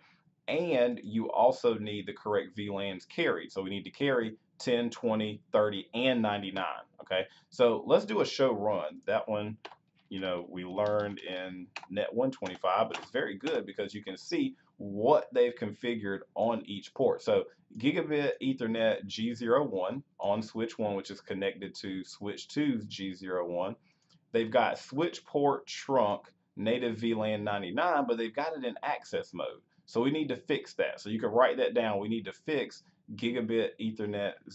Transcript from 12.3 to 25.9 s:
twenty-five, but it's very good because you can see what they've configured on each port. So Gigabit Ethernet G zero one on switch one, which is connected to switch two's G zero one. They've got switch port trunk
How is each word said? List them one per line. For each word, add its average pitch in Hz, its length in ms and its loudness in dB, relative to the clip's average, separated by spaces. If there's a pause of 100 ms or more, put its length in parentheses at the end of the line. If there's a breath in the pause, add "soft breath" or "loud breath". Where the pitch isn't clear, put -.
twenty-five, 98 580 0
but - 100 -6
it's - 120 -14
very 147 280 -2
good 127 280 -2
because 101 280 -6
you 104 80 -10
can 95 140 -10
see 139 400 -2 (200 loud breath)
what 104 560 2
they've 123 220 4
configured 104 640 -4 (140)
on 113 320 0
each - 280 -10
port. 120 280 2
So 101 220 4 (340 loud breath)
Gigabit 147 540 0 (100)
Ethernet 113 640 2
G 110 280 -4
zero 120 300 4
one 104 380 -4 (160)
on 104 240 0
switch 113 360 -6
one, 104 160 0
which 98 160 -6
is 98 100 -14
connected 95 560 -6
to 95 280 -8
switch - 440 -10
two's 135 380 0
G 95 280 -8
zero 92 340 -4
one. 90 280 -2 (560 soft breath)
They've 113 180 2
got 113 280 4
switch 156 460 -4
port 139 420 2
trunk 117 600 2 (300)